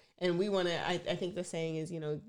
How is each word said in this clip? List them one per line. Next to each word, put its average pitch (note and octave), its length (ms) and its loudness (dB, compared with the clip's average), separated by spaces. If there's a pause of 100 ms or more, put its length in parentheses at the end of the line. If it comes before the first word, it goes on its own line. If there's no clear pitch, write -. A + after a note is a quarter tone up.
(180)
And F3 180 4
we G3+ 120 4
wanna, F3+ 260 2 (100)
I, F3 240 0
I F3 60 2
think F3+ 220 -4
the F3+ 80 -2
saying D#3+ 320 -2
is, D#3 160 -4
you E3 80 -4
know, D3+ 280 -2